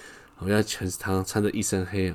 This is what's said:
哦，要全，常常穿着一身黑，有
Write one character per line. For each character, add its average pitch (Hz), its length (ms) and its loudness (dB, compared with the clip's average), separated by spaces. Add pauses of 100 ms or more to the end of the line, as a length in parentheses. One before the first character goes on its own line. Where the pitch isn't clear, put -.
(380)
哦， 90 100 -6
要 107 140 6
全， - 260 -2
常 95 280 -2
常 95 100 2
穿 104 180 2
着 104 80 4
一 107 100 0
身 95 240 2
黑， 95 200 0
有 87 100 0